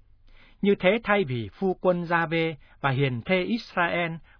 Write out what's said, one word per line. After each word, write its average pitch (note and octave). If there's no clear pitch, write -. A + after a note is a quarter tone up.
Như G3+
thế, F#3
thay G3+
vì A#2+
phu F#3+
quân F3
Gia-vê E3
và C#3
hiền B2+
thê F#3
Israel F3